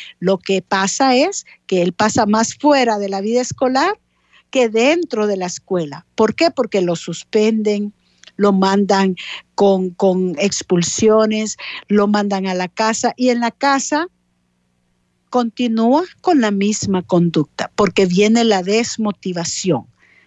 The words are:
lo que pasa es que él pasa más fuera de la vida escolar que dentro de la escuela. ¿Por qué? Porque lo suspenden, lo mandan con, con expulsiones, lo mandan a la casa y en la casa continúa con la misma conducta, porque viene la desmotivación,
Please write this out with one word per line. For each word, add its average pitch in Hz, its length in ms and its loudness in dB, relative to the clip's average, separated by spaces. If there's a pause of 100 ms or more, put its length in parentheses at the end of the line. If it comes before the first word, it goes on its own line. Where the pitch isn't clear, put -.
(200)
lo 190 180 0
que 190 240 -2
pasa 208 540 0
es 330 320 0 (180)
que 185 160 0
él 180 120 0
pasa 220 340 0
más 220 260 0
fuera 262 460 2
de 202 100 -4
la 196 120 -6
vida 233 200 0
escolar 269 580 -2 (520)
que 247 180 2
dentro 240 560 0
de 208 120 -2
la 185 100 -6
escuela. 165 640 -6
¿Por 220 220 2
qué? 339 160 2
Porque 214 300 -2
lo 175 140 0
suspenden, 208 960 -2 (500)
lo 202 120 4
mandan 196 600 2 (400)
con, 190 360 2
con 185 480 0
expulsiones, 214 1200 0 (300)
lo 208 200 2
mandan 202 400 -2
a 185 80 -4
la 180 120 -4
casa 220 480 -2
y 254 140 0
en 240 100 0
la 233 120 -2
casa 277 560 -2 (1200)
continúa 240 760 0 (180)
con 330 200 2
la 214 80 2
misma 196 540 -2
conducta, 170 720 -2
porque 196 300 2
viene 208 380 2
la 208 200 2
desmotivación, 196 1200 -4 (420)